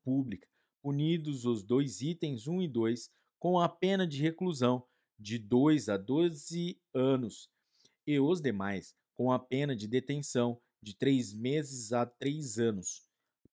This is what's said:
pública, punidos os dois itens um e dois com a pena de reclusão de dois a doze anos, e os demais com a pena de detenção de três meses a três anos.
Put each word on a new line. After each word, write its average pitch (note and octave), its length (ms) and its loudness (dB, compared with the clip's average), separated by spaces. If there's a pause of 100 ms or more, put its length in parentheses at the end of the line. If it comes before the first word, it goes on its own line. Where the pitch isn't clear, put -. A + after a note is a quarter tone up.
pública, C3 440 -2 (360)
punidos D3 640 -2
os A2+ 180 0
dois B2 380 0
itens C#3+ 460 -6
um F3+ 140 -2
e F3+ 60 0
dois A#2 440 -2 (280)
com F3 200 2
a E3+ 100 4
pena F#3+ 360 0
de C#3+ 160 -4
reclusão D3 640 0 (320)
de G#2+ 220 -6
dois B2 500 4
a G2+ 80 2
doze E3 840 -2 (140)
anos, C3 560 0 (560)
e D3 140 2
os D#3+ 220 4
demais G2+ 540 -2 (200)
com B2+ 160 0
a B2+ 80 2
pena C3+ 360 -2
de G#2 120 -6
detenção B2 760 -2 (200)
de G#2+ 140 -14
três B2+ 380 2
meses B2+ 600 -4
a A#2+ 120 2
três C3+ 540 -6
anos. A2 480 -2 (460)